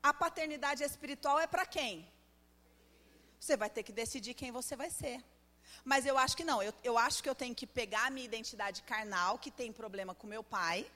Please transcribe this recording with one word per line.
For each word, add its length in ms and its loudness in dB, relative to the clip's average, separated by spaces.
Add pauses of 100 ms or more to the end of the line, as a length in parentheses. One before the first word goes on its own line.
A 100 8
paternidade 680 0
espiritual 560 0
é 80 4
pra 180 0
quem? 400 -4 (1300)
Você 160 2
vai 140 -2
ter 140 -6
que 100 -12
decidir 400 -6
quem 180 -8
você 240 -6
vai 140 -6
ser. 340 -6 (600)
Mas 200 4
eu 120 4
acho 180 6
que 80 -6
não, 180 2
eu, 120 0 (100)
eu 140 4
acho 260 4
que 60 0
eu 40 0
tenho 220 -4
que 100 -8
pegar 420 0
a 20 2
minha 160 -6
identidade 580 -6
carnal, 560 2
que 120 -10
tem 200 -6
problema 420 -6
com 140 -14
meu 160 -6
pai 420 0 (100)